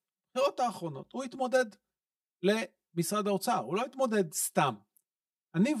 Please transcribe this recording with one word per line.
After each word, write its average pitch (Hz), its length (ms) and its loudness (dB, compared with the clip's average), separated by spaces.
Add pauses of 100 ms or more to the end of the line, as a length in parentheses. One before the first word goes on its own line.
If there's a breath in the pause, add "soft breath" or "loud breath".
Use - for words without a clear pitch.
(360)
בבחירות 277 240 0
האחרונות, 170 540 -4
הוא 247 100 -6
התמודד 254 420 0 (800)
למשרד 202 840 -2
האוצר, 202 300 0
הוא 135 180 -4
לא 233 100 0
התמודד 220 480 0
סתם. 139 420 2 (800)
אני 226 240 4